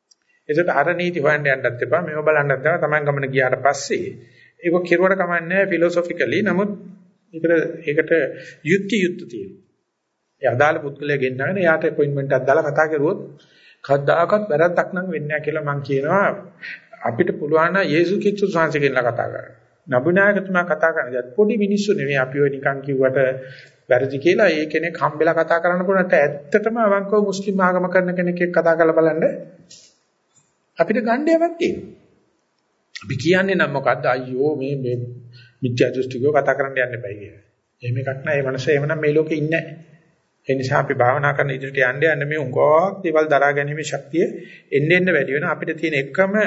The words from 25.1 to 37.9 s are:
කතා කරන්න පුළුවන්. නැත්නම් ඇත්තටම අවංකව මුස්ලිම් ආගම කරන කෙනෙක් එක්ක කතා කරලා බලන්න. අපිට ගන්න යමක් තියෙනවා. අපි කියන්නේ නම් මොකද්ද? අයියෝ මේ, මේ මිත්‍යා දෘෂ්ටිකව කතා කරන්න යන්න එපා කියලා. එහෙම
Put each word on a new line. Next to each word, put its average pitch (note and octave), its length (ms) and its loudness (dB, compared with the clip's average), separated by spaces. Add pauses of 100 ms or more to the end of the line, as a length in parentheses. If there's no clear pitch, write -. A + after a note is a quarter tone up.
කතා E3 260 2
කරන්න F3 260 0
පුළුවන්. F#3+ 160 2
නැත්නම් F3+ 200 2
ඇත්තටම G#3 560 0
අවංකව G3+ 440 2
මුස්ලිම් G3 380 -2
ආගම F3+ 280 2
කරන F3+ 260 2
කෙනෙක් F3 260 -2
එක්ක F3 120 0
කතා E3 240 2
කරලා D#3+ 220 4
බලන්න. D#3+ 260 2 (1500)
අපිට E3+ 200 0
ගන්න A#3+ 320 0
යමක් E4 240 2
තියෙනවා. - 400 -4 (1000)
අපි A#2 220 -10
කියන්නේ F#3 400 2
නම් D3+ 160 0
මොකද්ද? C3 340 0
අයියෝ C3 480 -2
මේ, C3+ 220 -4
මේ B2 200 -4 (640)
මිත්‍යා B2 320 0
දෘෂ්ටිකව B2+ 400 -4
කතා C3+ 240 2
කරන්න C3+ 220 -4
යන්න A#2+ 200 -2
එපා G2+ 180 -10
කියලා. - 280 -18 (400)
එහෙම B2 140 -4